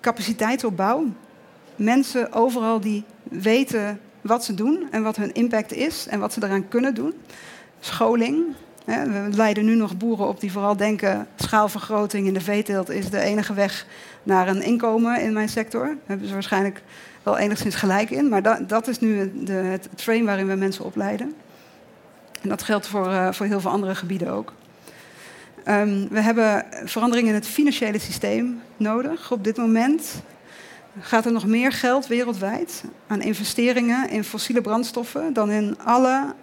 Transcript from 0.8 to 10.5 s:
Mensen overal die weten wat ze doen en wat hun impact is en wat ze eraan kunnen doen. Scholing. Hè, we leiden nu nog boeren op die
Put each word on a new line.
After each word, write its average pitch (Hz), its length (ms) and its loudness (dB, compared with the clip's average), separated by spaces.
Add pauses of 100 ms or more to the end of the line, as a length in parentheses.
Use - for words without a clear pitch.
Mensen 247 580 2
overal 226 460 2
die 208 240 -2 (200)
weten 214 760 0 (220)
wat 233 240 0
ze 220 80 -4
doen 277 380 0
en 220 120 0
wat 214 120 0
hun 208 180 -4
impact 226 400 0
is - 340 -4
en 208 120 -4
wat 208 140 -2
ze 214 100 -4
eraan 196 240 -2
kunnen 254 260 0
doen. 269 200 -4 (680)
Scholing. 240 680 0 (400)
Hè, 247 240 -2
we 202 260 -4
leiden 214 300 4
nu 226 100 6
nog 208 220 0
boeren 202 300 0
op 202 120 -4
die 202 120 -4